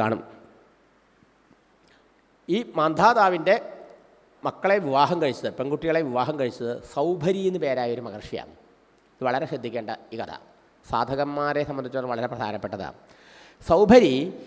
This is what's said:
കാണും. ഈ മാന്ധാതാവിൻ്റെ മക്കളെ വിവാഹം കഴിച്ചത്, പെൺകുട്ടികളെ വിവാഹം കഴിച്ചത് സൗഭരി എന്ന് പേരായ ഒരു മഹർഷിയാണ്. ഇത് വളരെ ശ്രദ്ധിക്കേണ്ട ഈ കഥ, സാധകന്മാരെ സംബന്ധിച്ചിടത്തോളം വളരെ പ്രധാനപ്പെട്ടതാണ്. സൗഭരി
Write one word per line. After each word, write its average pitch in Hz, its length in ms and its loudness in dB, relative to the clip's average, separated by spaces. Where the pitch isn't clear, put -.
കാണും. 110 200 0
ഈ 180 80 2
മാന്ധാതാവിൻ്റെ 180 800 4
മക്കളെ 196 420 0
വിവാഹം 139 360 4
കഴിച്ചത്, 123 360 -2
പെൺകുട്ടികളെ 151 440 0
വിവാഹം 127 380 -2
കഴിച്ചത് 120 320 -4
സൗഭരി 175 560 0
എന്ന് 180 160 -2
പേരായ 123 300 -2
ഒരു 120 120 -10
മഹർഷിയാണ്. 104 460 -12
ഇത് - 140 -10
വളരെ 131 240 0
ശ്രദ്ധിക്കേണ്ട 117 400 -6
ഈ 113 80 -10
കഥ, 85 120 -10
സാധകന്മാരെ 143 760 -2
സംബന്ധിച്ചിടത്തോളം 131 500 -6
വളരെ 117 200 -4
പ്രധാനപ്പെട്ടതാണ്. 104 640 -8
സൗഭരി 190 460 8